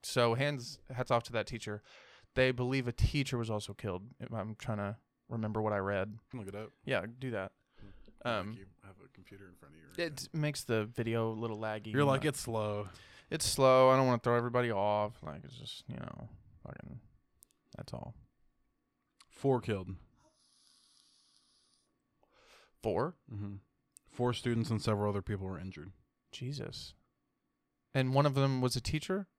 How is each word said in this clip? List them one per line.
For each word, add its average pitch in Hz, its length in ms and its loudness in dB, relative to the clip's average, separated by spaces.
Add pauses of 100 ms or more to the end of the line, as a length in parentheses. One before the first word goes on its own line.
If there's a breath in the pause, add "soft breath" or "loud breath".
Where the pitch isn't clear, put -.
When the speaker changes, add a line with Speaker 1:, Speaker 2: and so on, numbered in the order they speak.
Speaker 1:
so 120 320 4
hands, 135 440 -4 (160)
hats 123 180 -4
off 117 120 4
to - 80 -14
that 110 140 -2
teacher. 107 360 -6 (520 loud breath)
They 127 160 6
believe 127 380 0
a 117 40 -4
teacher 131 460 2
was 113 100 -2
also 104 260 -4
killed. 92 280 -6 (320)
I'm 110 220 -6
trying 107 220 -4
to 101 180 -4 (320)
remember 110 340 -2
what 107 100 0
I 101 60 0
read. 98 340 0 (220)
Speaker 2:
Look 107 140 -10
it 95 80 -12
up. 107 140 -10 (140)
Speaker 1:
Yeah, 107 220 0 (120)
do 131 120 -6
that. 98 220 -4 (720 loud breath)
Speaker 2:
Like 120 100 -2
Speaker 1:
Um, 104 240 -4
Speaker 2:
you 95 60 -18 (180)
have 98 220 -20
a 135 100 -20
computer 95 320 -20
in 90 80 -20
front 143 200 -20
of 160 60 -20
you 156 60 -20 (180)
right 160 80 -4
Speaker 1:
it - 200 -12
makes 151 320 -2
the 113 220 2
video 113 440 0
a - 80 -4
little 110 200 -4
laggy. 110 280 -4
Speaker 2:
now. 110 60 -8
You're 139 120 6
like, 135 180 4
Speaker 1:
But 147 80 2
Speaker 2:
"It's 139 100 -6
slow." 104 480 -2 (420 loud breath)
Speaker 1:
it's 147 160 -2
slow. 131 440 8
I 131 60 8
don't 135 100 6
wanna 123 120 4
throw 120 180 2
everybody 120 360 2
off. 104 400 2 (100)
Like, 76 220 -12
it's - 120 -14
just, - 300 -14
you 123 100 -8
know, - 320 -10 (380)
fucking, - 320 -14 (800)
that's - 180 -10
all. - 200 -10 (1160)
Speaker 2:
Four 131 300 2
killed. 95 300 -2 (3000 soft breath)
Speaker 1:
Four? 113 320 0 (180)
Speaker 2:
Mm-hmm. 101 220 -6 (560)
Four 123 220 0
students 117 380 0
and 107 100 2
several 104 300 2
other 98 120 -2
people 95 240 -6
were 92 120 -6
injured. 92 340 -12 (400)
Speaker 1:
Jesus. - 640 -10 (1000)
And 131 200 2
one 143 120 6
of 135 80 4
them 135 260 4
was 127 160 2
a 123 40 -2
teacher? - 460 -2 (120)